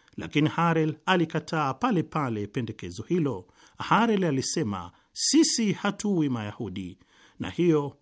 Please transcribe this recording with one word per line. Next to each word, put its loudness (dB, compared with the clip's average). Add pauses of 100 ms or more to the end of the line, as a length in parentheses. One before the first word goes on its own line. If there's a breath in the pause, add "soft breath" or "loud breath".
(160 soft breath)
lakini 0
Harel 0 (120)
alikataa 0
pale 0
pale -4
pendekezo -8
hilo. -2 (320 soft breath)
Harel 2
alisema, -2 (220 soft breath)
'Sisi 2
hatuui 0
Mayahudi, -6 (400 soft breath)
na -6
hiyo 2